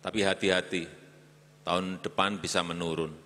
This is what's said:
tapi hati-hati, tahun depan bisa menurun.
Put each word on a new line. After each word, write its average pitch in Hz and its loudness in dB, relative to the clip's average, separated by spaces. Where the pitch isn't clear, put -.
tapi 98 0
hati-hati, 92 2
tahun 92 -2
depan 95 0
bisa 90 0
menurun. 82 -2